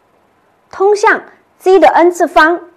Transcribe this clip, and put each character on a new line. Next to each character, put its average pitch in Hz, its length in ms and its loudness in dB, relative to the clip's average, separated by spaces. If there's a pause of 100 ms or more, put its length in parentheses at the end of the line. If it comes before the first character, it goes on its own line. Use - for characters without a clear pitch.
(720)
通 403 240 -2
向 403 280 -2 (360)
Z 370 220 2
的 302 80 4
n 339 220 2
次 349 160 -4
方 330 340 0 (160)